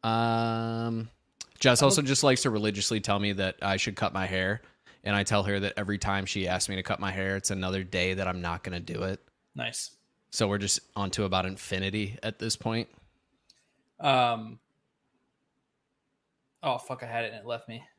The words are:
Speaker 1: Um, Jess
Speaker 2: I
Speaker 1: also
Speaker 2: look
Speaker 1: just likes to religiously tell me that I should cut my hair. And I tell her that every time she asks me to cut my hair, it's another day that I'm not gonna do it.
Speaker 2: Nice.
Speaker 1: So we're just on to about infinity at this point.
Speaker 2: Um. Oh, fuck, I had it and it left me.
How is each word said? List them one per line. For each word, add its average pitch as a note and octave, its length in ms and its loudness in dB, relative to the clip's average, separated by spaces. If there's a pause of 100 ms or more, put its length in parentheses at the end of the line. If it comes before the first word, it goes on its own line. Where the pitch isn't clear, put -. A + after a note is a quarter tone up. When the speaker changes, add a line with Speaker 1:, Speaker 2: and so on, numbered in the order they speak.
Speaker 1:
Um, A2+ 1040 2 (520)
Jess B2 220 8
Speaker 2:
I C#3+ 40 8
Speaker 1:
also C#3 160 6
Speaker 2:
look C3+ 60 0
Speaker 1:
just C3+ 160 4
likes C3 180 6
to C3+ 80 2
religiously G#2+ 500 0
tell G2+ 200 2
me G#2 140 0
that F#2+ 280 -2
I G2 140 2
should F#2+ 200 -2
cut G#2 160 0
my F#2+ 140 -2
hair. F#2+ 360 0 (420)
And G2+ 120 2
I G2+ 80 2
tell G2+ 180 2
her G2+ 180 0
that G2 160 -4
every G2+ 220 -2
time G2 280 -2
she F#2+ 200 -2
asks F2+ 220 0
me G2 80 -4
to F#2+ 60 -4
cut - 180 -4
my G2 100 -2
hair, F#2+ 260 -2
it's F#2+ 140 -2
another F#2+ 320 -2
day F#2 320 0
that F#2+ 140 -2
I'm F2+ 120 -4
not E2+ 220 -4
gonna F2+ 180 -6
do F2 220 -6
it. F#2+ 180 -4 (340)
Speaker 2:
Nice. - 360 -8 (400)
Speaker 1:
So - 180 2
we're G2+ 100 2
just G2 220 0 (160)
on G2 160 -2
to G#2+ 120 0
about F#2 200 2
infinity F#2+ 800 -4
at A2 160 -6
this A2+ 180 -4
point. A2+ 320 -4 (1120)
Speaker 2:
Um. A#2+ 580 2 (2000)
Oh, C3 160 0
fuck, B2 240 -10
I B2 40 -10
had A#2 180 -4
it A2 80 -6
and A2 80 -14
it G#2 60 -16
left A#2 220 -6
me. A2+ 140 -12 (160)